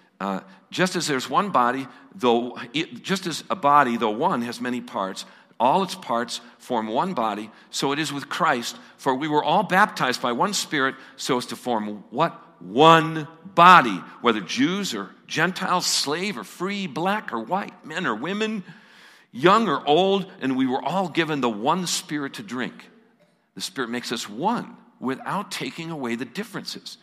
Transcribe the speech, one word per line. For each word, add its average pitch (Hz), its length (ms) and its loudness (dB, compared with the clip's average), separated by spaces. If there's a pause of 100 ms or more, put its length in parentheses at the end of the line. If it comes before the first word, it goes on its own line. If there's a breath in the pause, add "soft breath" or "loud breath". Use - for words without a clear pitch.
(200 soft breath)
Uh, 95 200 -4 (320 loud breath)
just 180 240 0
as 165 100 -2
there's 131 240 -2
one 180 220 0
body, 131 360 2 (280 loud breath)
though, 120 420 2 (160)
it, 156 300 -6
just 185 240 -4
as 160 220 -6
a 117 60 -2
body, 135 420 4
though 113 120 2
one, 131 320 0
has 120 200 -8
many 123 200 -4
parts, 98 440 -6 (340 loud breath)
all 147 240 4
its 185 120 -6
parts 117 460 -4 (160 loud breath)
form 110 300 -4
one 151 260 -2
body, 107 380 -4 (180 loud breath)
so - 220 -2
it 143 80 -2
is 151 120 -4
with 139 180 -8
Christ. 143 480 -2 (200 loud breath)
For 135 160 0
we 135 140 -2
were 147 160 2
all 175 200 2
baptized 175 580 2
by 123 100 0
one 170 220 0
Spirit, 135 420 -2 (220 loud breath)
so 135 200 -2
as 123 100 -4
to 120 80 -10
form 107 540 -4
what? 156 320 -2 (200)
One 156 640 6 (160)
body. 165 580 8 (200 loud breath)
Whether 110 200 2
Jews 160 520 -2
or 98 180 -10 (160)
Gentiles, 180 580 -2
slave 175 520 -2
or 107 80 -10
free, 196 420 -6
black 185 460 -4
or 117 60 -4
white, 170 460 -6
men 160 220 -6
or 113 80 0
women, 202 480 -4 (680 loud breath)
young 190 360 4
or 139 200 0
old, 190 520 4
and 131 180 0
we 131 80 2
were 127 160 0
all 170 280 -2
given 156 320 -2
the 123 80 2
one 147 380 -2
Spirit 147 480 -6
to 123 80 -14
drink. 110 460 -8 (640)
The 98 60 -12
Spirit 123 280 -6
makes 120 220 -8
us 117 180 -6
one, 151 460 -4 (240)
without 143 520 -6
taking 160 400 -10
away 127 240 -6
the 120 100 -8
differences. - 760 -12